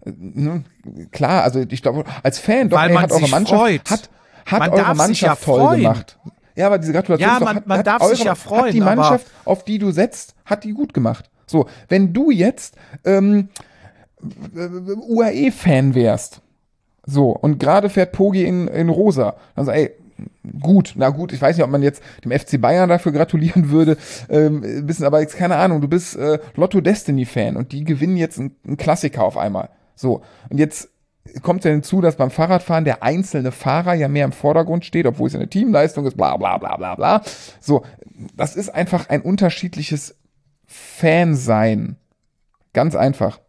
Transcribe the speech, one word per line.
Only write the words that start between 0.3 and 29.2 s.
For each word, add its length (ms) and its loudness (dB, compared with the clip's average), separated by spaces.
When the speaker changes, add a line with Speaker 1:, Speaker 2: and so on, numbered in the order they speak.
Speaker 1:
Klar, 320 0
also 260 0
ich 140 -10
glaube, 220 -2
als 160 -2
Fan, 300 0
doch, 100 2
Speaker 2:
Weil 120 2
Speaker 1:
ey, 40 4
Speaker 2:
man 80 4
Speaker 1:
hat 80 0
eure 120 2
Speaker 2:
sich 100 2
Speaker 1:
Mannschaft, 280 2
Speaker 2:
freut. 300 0
Speaker 1:
hat, 200 -4
hat 140 0
Speaker 2:
Man 100 0
Speaker 1:
eure 100 4
Speaker 2:
darf 80 2
sich 100 0
ja 80 2
Speaker 1:
Mannschaft 160 -2
toll 160 4
Speaker 2:
freuen. 220 4
Speaker 1:
gemacht. 360 -2
Ja, 120 2
aber 100 2
diese 160 -4
Gratulation 340 2
Speaker 2:
Ja, 60 4
Speaker 1:
ist 80 2
doch, 40 0
Speaker 2:
man, 100 0
Speaker 1:
hat, 100 -8
Speaker 2:
man 140 0
Speaker 1:
hat 60 0
Speaker 2:
darf 160 2
Speaker 1:
eure, 140 4
Speaker 2:
sich 80 0
ja 100 0
freuen, 300 0
Speaker 1:
hat 80 0
die 100 2
Speaker 2:
aber 140 4
Speaker 1:
Mannschaft, 300 2
auf 180 -2
die 160 -4
du 120 0
setzt, 440 -2
hat 180 -4
die 80 -8
gut 220 -6
gemacht. 340 -2
So, 200 0
wenn 260 2
du 160 2
jetzt, 460 0
ähm, 440 2
äh, 360 -10
U 160 0
A 80 2
E-Fan 640 2
wärst, 460 0
so, 260 2
und 280 0
gerade 320 2
fährt 220 0
Pogi 320 2
in, 240 -2
in 200 -2
rosa, 480 2
dann 120 -4
sag, 100 0
ey, 140 2
gut, 360 2
na 140 2
gut, 220 -6
ich 80 -8
weiß 160 2
nicht, 80 4
ob 60 -2
man 120 2
jetzt 200 -2
dem 80 -6
F 140 -2
C 120 -2
Bayern 300 4
dafür 240 2
gratulieren 580 2
würde, 260 4
ähm, 340 2
ein 220 -8
bisschen, 180 -4
aber 160 4
jetzt, 160 -4
keine 200 0
Ahnung, 260 2
du 60 -2
bist, 280 -4
äh, 220 -2
Lotto-Destiny-Fan 1000 -2
und 160 -10
die 120 -10
gewinnen 320 -2
jetzt 220 -4
einen, 180 -8
einen 120 -6
Klassiker 460 -2